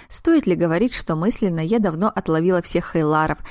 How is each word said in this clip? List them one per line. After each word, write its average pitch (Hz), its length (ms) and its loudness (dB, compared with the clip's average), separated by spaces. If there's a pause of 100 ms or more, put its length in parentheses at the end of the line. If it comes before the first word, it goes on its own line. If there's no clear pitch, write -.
Стоит - 380 0
ли 175 100 2
говорить, 170 360 0
что - 220 -4
мысленно 170 460 -2
я 180 180 0
давно 190 340 0
отловила 170 480 0
всех - 320 -4
хейларов, 156 460 0 (120)